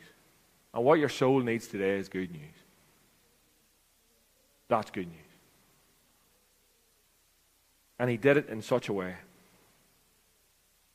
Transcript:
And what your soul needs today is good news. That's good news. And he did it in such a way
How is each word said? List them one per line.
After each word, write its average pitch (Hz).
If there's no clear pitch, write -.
And 117
what 156
your 139
soul 135
needs 117
today 98
is 95
good 92
news. 73
That's 110
good 92
news. 82
And 127
he 120
did 139
it 147
in 110
such 120
a 107
way 92